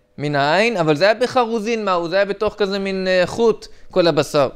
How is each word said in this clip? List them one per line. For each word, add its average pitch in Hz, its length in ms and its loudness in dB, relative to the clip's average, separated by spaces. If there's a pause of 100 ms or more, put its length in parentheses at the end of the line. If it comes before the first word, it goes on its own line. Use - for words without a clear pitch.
(180)
מן 147 180 -4
העין, 180 420 2
אבל 156 180 2
זה 156 100 2
היה 214 80 4
בחרוזין 233 720 -2
מהו, 175 240 0
זה 175 60 -4
היה 202 100 4
בתוך 202 320 -4
כזה 202 220 -2
מין, 190 280 -4
אה, 185 180 2
חוט, - 420 -2 (240)
כל 180 160 2
הבשר. 147 480 0